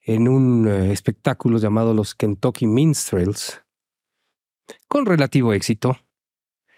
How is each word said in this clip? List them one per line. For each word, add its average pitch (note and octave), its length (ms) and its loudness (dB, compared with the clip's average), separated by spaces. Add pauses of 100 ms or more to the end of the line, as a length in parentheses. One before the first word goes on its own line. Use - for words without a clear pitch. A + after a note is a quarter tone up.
en A2+ 280 0
un, B2 400 2
eh, G2 240 0
espectáculo A2+ 640 -2
llamado A2 360 0
los G#2+ 200 -2
Kentucky A2+ 520 -2
Minstrels, G#2+ 960 -2 (1300)
con C#4+ 180 0
relativo C#3 460 2
éxito, A2+ 460 -2 (800)